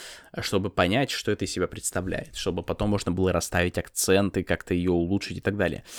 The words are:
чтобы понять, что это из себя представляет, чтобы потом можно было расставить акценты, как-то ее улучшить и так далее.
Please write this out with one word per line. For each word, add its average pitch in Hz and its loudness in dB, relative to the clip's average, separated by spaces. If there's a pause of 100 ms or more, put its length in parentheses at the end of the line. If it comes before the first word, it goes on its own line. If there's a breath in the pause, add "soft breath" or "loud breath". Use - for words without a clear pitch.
(400 loud breath)
чтобы 98 -2
понять, 101 2
что - -2
это 101 -4
из - -6
себя - -2
представляет, - -6
чтобы 90 -2
потом 104 -2
можно 98 0
было 92 2
расставить 87 0
акценты, 95 2
как-то 90 -2
ее 90 2
улучшить 87 0
и - -10
так 104 -2
далее. 87 0 (160 loud breath)